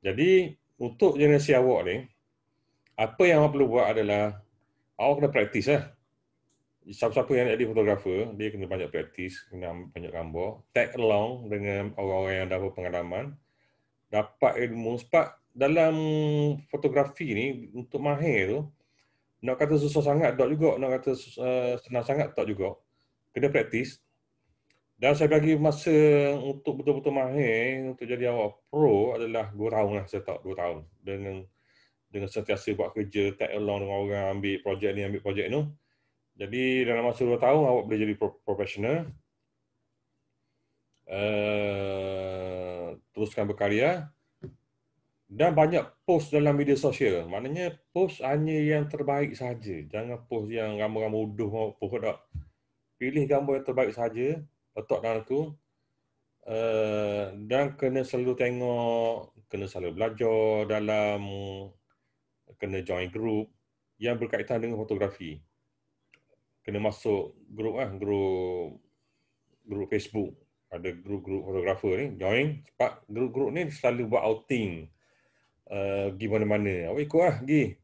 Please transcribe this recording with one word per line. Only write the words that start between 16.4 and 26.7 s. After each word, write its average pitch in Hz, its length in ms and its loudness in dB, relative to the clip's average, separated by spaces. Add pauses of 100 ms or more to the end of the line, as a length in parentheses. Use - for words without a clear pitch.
fotografi 139 720 0
ni, 123 320 -4
untuk 123 320 -8
mahir 143 480 0
tu, 131 100 -2 (840)
nak 127 160 0
kata 151 160 4
susah 147 240 2
sangat, 143 320 4
tak 127 160 4
juga. 151 320 4
Nak 131 160 0
kata 131 160 -2
sus-, - 240 -14
uh, 123 480 0
senang 120 160 -2
sangat, 139 320 -2
tak 107 160 -2
juga. 98 240 -2 (560)
Kena 127 240 0
praktis. 117 480 -2 (960)
Dan 139 160 4
saya 151 160 4
bagi 156 280 6
masa 151 360 2 (440)
untuk 131 440 -6